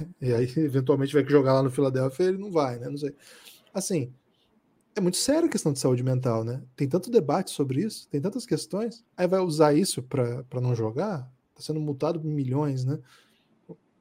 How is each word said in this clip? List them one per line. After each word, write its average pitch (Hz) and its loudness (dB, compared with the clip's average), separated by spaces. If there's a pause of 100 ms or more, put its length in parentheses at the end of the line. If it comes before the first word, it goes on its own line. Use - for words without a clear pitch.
<laughs> 175 -14
e 123 0
aí, 127 0
eventualmente, 135 2
vai 139 4
jogar 135 4
lá 135 4
no 135 0
Philadelphia 131 0
e 185 2
ele 190 0
não 202 -10
vai, 139 0
né? 127 -10
Não 143 -8
sei. 143 -6 (580)
Assim, 175 -4 (840)
é 214 -2
muito 180 2
sério 320 2
a - -8
questão 160 0
de 127 -6
saúde 127 2
mental, 127 0
né? 120 -6 (140)
Tem 143 -2
tanto 180 -2
debate 160 2
sobre 135 -2
isso, - -8
tem 143 -4
tantas 214 -4
questões, 190 -6 (120)
aí 180 0
vai 185 2
usar 151 4
isso 160 2
pra, 127 -4
pra 127 -8
não 123 0
jogar? 127 -2 (340)
Tá - -20
sendo 156 -6
multado 151 -4
por 156 -6
milhões, 135 -2
né? 127 -2 (680)
Não 165 -18 (240)